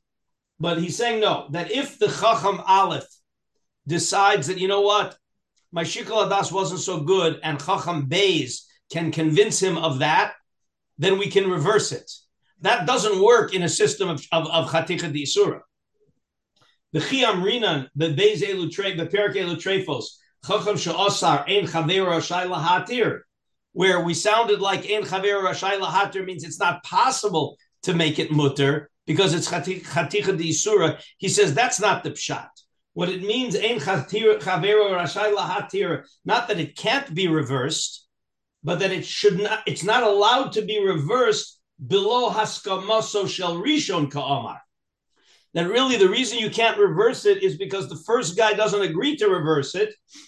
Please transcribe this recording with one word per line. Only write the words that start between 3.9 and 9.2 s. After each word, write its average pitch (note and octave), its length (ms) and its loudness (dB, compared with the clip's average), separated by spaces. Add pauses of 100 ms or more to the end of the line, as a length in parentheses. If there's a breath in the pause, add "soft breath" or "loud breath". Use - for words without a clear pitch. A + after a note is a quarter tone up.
that, F#3 100 -4
you F#3 100 -2
know G3+ 140 2
what, G3+ 340 2 (560)
my E3+ 120 -4
Shikol G#3+ 460 -2
Hadas G3 220 0
wasn't F3+ 280 -2
so F3 220 -4
good, E3 420 2
and D#3 200 -4
Chacham D#3+ 440 -2
Beis E3+ 540 0 (300 soft breath)
can E3 200 -4
convince D#3+ 500 2